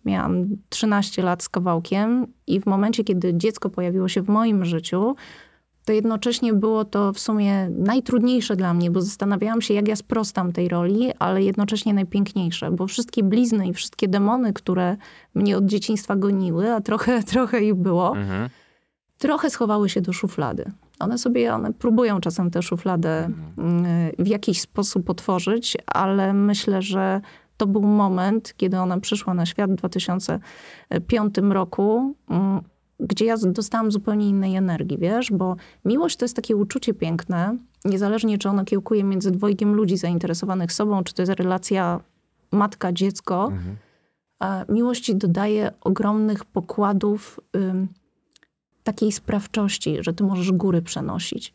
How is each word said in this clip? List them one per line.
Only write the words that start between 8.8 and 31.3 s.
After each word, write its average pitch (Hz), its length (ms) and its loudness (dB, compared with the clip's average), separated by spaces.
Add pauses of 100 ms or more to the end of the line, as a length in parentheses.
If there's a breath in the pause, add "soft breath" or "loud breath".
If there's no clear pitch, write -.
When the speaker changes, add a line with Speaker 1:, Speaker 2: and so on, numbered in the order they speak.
Speaker 1:
bo 185 100 2
zastanawiałam 202 600 0
się, 220 120 0
jak 208 140 2
ja 214 80 0
sprostam 208 560 -2
tej 180 180 0
roli, 190 500 2
ale 185 240 2
jednocześnie 208 500 0
najpiękniejsze, 185 760 0
bo 180 160 -2
wszystkie 233 360 -2
blizny 214 440 2
i 180 60 -2
wszystkie - 340 -4
demony, 202 460 2
które 185 440 0 (380 loud breath)
mnie 202 220 2
od 196 80 2
dzieciństwa 202 500 0
goniły, 190 580 0
a 220 80 -2
trochę, 220 420 0
<laughs> - 100 -6
trochę 240 300 2
ich 214 120 4
było, 180 420 2
Speaker 2:
Mhm. 101 320 -2 (680 soft breath)
Speaker 1:
trochę 294 320 0
schowały 208 400 0
się 196 120 0
do 180 120 -2
szuflady. 151 580 -4 (280)
One 233 180 -2
sobie, 240 360 2
one 214 200 -2
próbują 220 480 2
czasem 175 300 -2
tę 175 100 0
szufladę, 170 640 -2
Speaker 2:
Mhm. 160 320 -8
Speaker 1:
mm, 170 640 0
w 180 80 2
jakiś 202 340 0
sposób 202 480 -4
otworzyć, 185 760 -2
ale 196 480 2
myślę, 202 480 2
że 190 400 0 (360 loud breath)
to 214 100 0
był 202 140 2
moment, 202 760 2
kiedy 185 220 0
ona 185 200 0
przyszła 202 340 -4
na 175 120 0
świat 190 260 -2
w 190 40 2
dwa 180 140 -4
tysiące 185 500 -2 (680 loud breath)
piątym 208 440 2